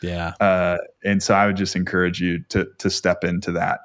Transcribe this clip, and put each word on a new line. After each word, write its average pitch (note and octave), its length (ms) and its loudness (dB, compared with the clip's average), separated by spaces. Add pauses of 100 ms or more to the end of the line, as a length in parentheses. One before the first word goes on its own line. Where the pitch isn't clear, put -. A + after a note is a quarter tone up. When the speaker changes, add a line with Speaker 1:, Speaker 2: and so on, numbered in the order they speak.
Speaker 1:
Yeah. F2 400 -4
Speaker 2:
Uh, F2+ 380 2 (260)
and G2+ 180 2
so A2 120 2
I G2+ 120 6
would G2+ 100 0
just F#2+ 200 -4
encourage F2+ 440 0
you F2 180 0 (100)
to, F2+ 180 0 (120)
to - 100 -4
step - 360 0
into F2 280 -2
that. F2 320 -2